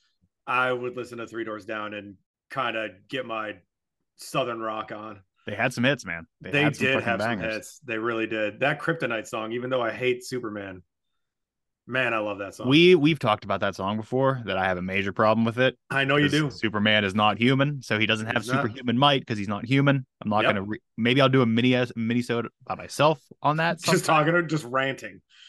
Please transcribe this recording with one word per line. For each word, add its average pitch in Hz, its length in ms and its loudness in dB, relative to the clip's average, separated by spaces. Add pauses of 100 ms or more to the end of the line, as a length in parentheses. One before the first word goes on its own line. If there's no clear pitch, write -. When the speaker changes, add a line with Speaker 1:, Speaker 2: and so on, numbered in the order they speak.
(480)
Speaker 1:
I 127 240 2
would 123 240 -4
listen 120 220 -10
to 117 100 -10
Three 113 160 -8
Doors 107 220 -10
Down 107 280 -6
and 101 220 -12 (360)
kinda 113 380 -4 (200)
get 131 160 -6
my 110 300 -6 (640)
Southern 127 420 -4
rock 110 320 -6
on. 107 300 -14 (260)
Speaker 2:
They 107 80 -8
had 120 180 0
some 120 100 -2
hits, 139 220 0
man. 82 220 -8 (140)
They 95 100 -12
Speaker 1:
They 147 120 2
Speaker 2:
had 147 120 2
some 135 100 -2
Speaker 1:
did 131 80 2
Speaker 2:
fucking 117 140 -2
Speaker 1:
have 113 140 0
some 113 80 0 (100)
Speaker 2:
bangers. 110 160 -6
Speaker 1:
hits. - 280 -14
They 113 140 -6
really 113 300 -2
did. 110 320 -4
That 147 200 0
Kryptonite 120 480 -4
song, 113 260 -8
even 123 180 -6
though 127 100 0
I 113 100 -2
hate 123 320 -2
Superman, 104 600 -10 (1040)
man, 123 260 -2
I 113 60 0
love 104 180 -4
that 98 160 -8
song. 107 140 -6
Speaker 2:
We, 170 260 8
we've 156 240 4
talked 107 260 0
about 98 180 -2
that 98 140 -2
song 98 220 -2
before, 127 480 0
that 95 120 -2
I 92 80 0
have 92 120 0
a 90 60 -6
major 98 280 -2
problem 110 320 4
with 113 140 0
it. 127 180 2 (140)
Speaker 1:
I 135 160 0
know 143 120 2
you 147 80 4
Speaker 2:
'Cause 139 60 2
Speaker 1:
do. 147 200 0
Speaker 2:
Superman 107 520 2
is 95 120 0
not 104 240 4
human, 135 420 2
so 110 160 -2
he 110 80 4
doesn't 110 220 0
have 120 160 0
Speaker 1:
He's 107 80 -8
not. 135 120 0
Speaker 2:
superhuman 120 360 -2
might 143 260 4
'cause 107 140 -4
he's 98 80 -4
not 101 180 -4
human. 139 400 4 (160)
I'm 107 80 -4
not 107 140 2
Speaker 1:
Yep. 127 60 4
Speaker 2:
gonna 104 140 0
re-, 104 180 -8 (140)
maybe 123 260 4
I'll 135 80 6
do 131 120 4
a 123 60 6
mini, 117 280 4
uh, 123 120 0 (100)
minisode 117 500 -2 (160)
by 95 120 -6
myself 139 440 2 (220)
on 147 160 2
that 165 240 -2
Speaker 1:
Just 175 240 2
Speaker 2:
sometime. 156 260 4
Speaker 1:
talking, 175 160 2
just 147 180 -4
ranting. 123 560 -4 (280)